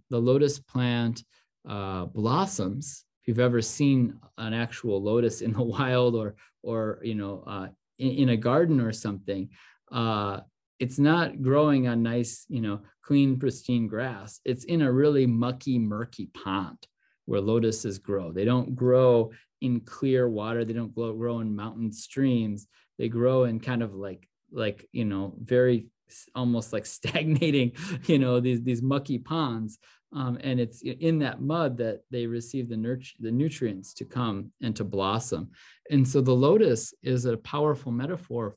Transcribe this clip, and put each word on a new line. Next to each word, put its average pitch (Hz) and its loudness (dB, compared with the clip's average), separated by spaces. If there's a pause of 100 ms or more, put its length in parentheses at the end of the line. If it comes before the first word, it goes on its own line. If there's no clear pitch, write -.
the 120 0
lotus 139 4
plant, 120 -2 (440)
uh, 95 -6
blossoms. 120 -2 (160)
If - -20
you've 117 0
ever 120 4
seen 135 2 (180)
an 110 -6
actual 117 -2
lotus 113 2
in 113 -2
the 120 0
<laughs> - -
wild 123 2
or, 107 -4 (280)
or, 110 -4
you 110 -4
know, 101 -6
uh, 95 -8 (320)
in, 131 0
in 131 4
a 117 4
garden 139 4
or 117 0
something, 98 -6 (420)
uh, 107 -2 (380)
it's 127 -4
not 156 2
growing 135 4
on 117 2
nice, 117 -2
you 117 -4
know, 104 -4 (200)
clean, 139 4
pristine 120 0
grass. 107 -8
It's 127 -4
in 165 2
a 131 4
really 139 6
mucky, 123 2
murky 107 -4
pond 95 -6 (480)
where 101 0
lotuses 110 0
grow. 92 -6
They 92 -2
don't 127 0
grow 123 6 (300)
in 123 0
clear 127 0
water. 113 -2
They 113 -4
don't 113 -6
grow, 113 -4
grow 117 -4
in 110 -4
mountain 110 -6
streams. 113 -2 (320)
They 120 -2
grow 123 2
in 113 -2
kind 123 -2
of 101 -6
like, 95 -12 (240)
like, 104 -4
you 117 -4
know, 98 -4
very 123 2 (220)
s-, - -20
almost 120 -2
like - -6
<laughs> - -
stagnating, 151 0 (340)
you 151 6
know, 123 2
these, 123 0
these 120 -2
mucky 139 -2
ponds. 117 -4 (340)
Um, 127 -4
and 127 0
it's 117 -4
i-, 127 -8
in 165 2
that 131 -2
mud 143 -2
that 113 -4
they 120 -4
receive 117 -6
the 113 -6
nurt-, 127 -4
the 113 -6
nutrients 120 -2
to - -12
come 110 -4 (100)
and 113 -4
to 113 -6
blossom. 98 -4 (400)
And 135 6
so 135 2
the 127 4
lotus 143 4 (100)
is 127 -2
a 117 0
powerful 143 -2
metaphor 120 -6